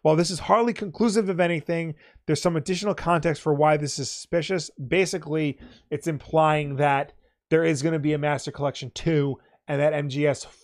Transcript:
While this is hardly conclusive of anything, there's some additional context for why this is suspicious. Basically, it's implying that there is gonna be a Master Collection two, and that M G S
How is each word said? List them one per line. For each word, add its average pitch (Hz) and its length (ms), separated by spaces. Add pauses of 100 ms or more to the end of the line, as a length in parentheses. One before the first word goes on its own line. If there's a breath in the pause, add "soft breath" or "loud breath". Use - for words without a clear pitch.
While 156 120
this 170 140
is 180 80
hardly 233 360
conclusive 208 540
of 180 120
anything, 165 560 (320 soft breath)
there's 151 120
some 170 160
additional 185 380
context 165 480
for 160 100
why 151 260
this 147 200
is 131 140
suspicious. 170 580 (180)
Basically, 156 720 (320 loud breath)
it's 147 160
implying 151 720
that 139 380 (360)
there 160 140
is 156 180
gonna 160 160
be 151 160
a 147 60
Master 147 320
Collection 143 420
two, 143 460 (280 soft breath)
and 143 140
that 151 120
M 147 140
G 143 200
S 135 180 (180)